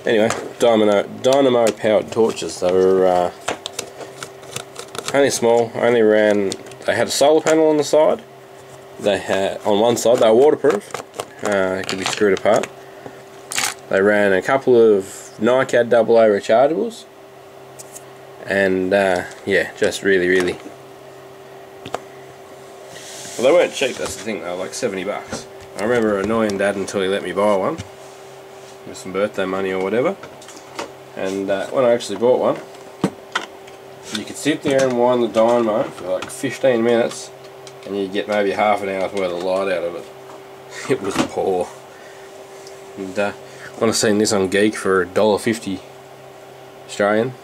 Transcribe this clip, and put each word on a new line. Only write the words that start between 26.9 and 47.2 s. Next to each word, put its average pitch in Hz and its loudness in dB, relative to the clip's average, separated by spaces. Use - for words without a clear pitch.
he 92 0
let 98 -2
me 87 -6
buy 101 2
one. 135 -2
With 92 -16
some 92 -14
birthday 98 -2
money 95 -4
or 92 -2
whatever. 127 0
And, 98 -6
uh, 95 -2
when 135 0
I 120 4
actually 107 -2
bought 120 2
one, 123 0
you 101 -6
could - -12
sit 151 -2
there 135 2
and 123 0
wind 123 4
the 113 0
dynamo 113 2
for - -10
like 92 -6
fifteen 123 0
minutes, - 0
and 98 -8
you 98 -4
get 98 -4
maybe 104 0
half 101 0
an 98 -4
hour's 95 -4
worth 92 -2
of 87 -6
light 95 -2
out 85 -2
of 85 -6
it. 73 -12
<laughs> - -16
It 131 0
was 98 -6
poor. 90 -2
And, 95 -8
uh, 101 -2
when 113 2
I 104 2
seen 104 2
this 107 2
on 95 2
Geek 101 2
for 95 0
a 87 -2
dollar 98 2
fifty 101 -4
Australian 107 0